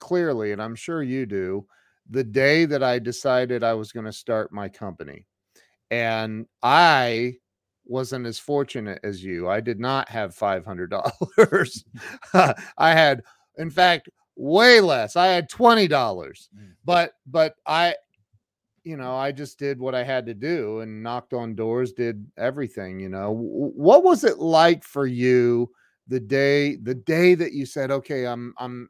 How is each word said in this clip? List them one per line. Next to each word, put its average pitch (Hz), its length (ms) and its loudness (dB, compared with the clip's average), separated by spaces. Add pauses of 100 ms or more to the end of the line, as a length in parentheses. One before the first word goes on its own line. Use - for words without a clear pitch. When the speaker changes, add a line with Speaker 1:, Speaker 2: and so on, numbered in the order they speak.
Speaker 1:
clearly, 143 520 -2
and 101 100 -6
I'm 113 140 -10
sure 165 260 -8
you 127 240 -6
do, 98 400 -6 (440)
the 127 140 -2
day 139 420 2
that 143 180 -2
I 123 160 0
decided 123 640 -2
I 117 100 2
was 107 180 -8
gonna 110 200 -12
start 110 400 -4
my 101 180 -10
company. 80 560 -16 (640)
And 113 560 -4 (160)
I 123 760 4 (500)
wasn't 123 400 -8
as 113 140 -10
fortunate 135 640 -6
as 95 200 -10
you. 90 240 -6
I 101 120 -2
did 113 200 -8
not 135 300 -4
have 104 260 -8
five 95 300 -4
hundred 90 240 -10
dollars. - 920 0 (240)
<laughs> - 260 -18
I 175 200 6 (380)
had, 147 300 4 (360)
in 160 120 -8
fact, 170 380 2 (280)
way 214 460 6
less. 131 340 0
I 180 120 4
had 175 220 0
twenty 226 380 6
dollars. 104 680 -2
Speaker 2:
Mm. 101 180 -20 (100)
Speaker 1:
But, 170 300 0 (120)
but 156 300 0 (100)
I, 165 300 0 (880)
you 160 140 -12
know, 127 180 -8
I 135 160 -4
just 139 260 -14
did 139 220 -6
what 131 160 -6
I 123 80 -2
had 127 220 -4
to 113 80 -10
do 110 460 -6
and 110 220 -12
knocked 120 320 -8
on 117 220 -6
doors, 117 380 -2
did 113 320 -6 (120)
everything, 110 640 -8
you 95 100 -10
know. 95 240 -8
W-, 113 400 -6
what 220 300 8
was 349 200 4
it 208 160 2
like 165 440 4
for 139 220 -4
you 120 640 2 (380)
the 127 120 -4
day, 139 560 0
the 107 200 -8
day 165 400 4
that 165 180 -4
you 139 120 -6
said, 135 260 -6
"Okay, 135 340 -4
I'm, 120 320 -8
I'm 123 320 -12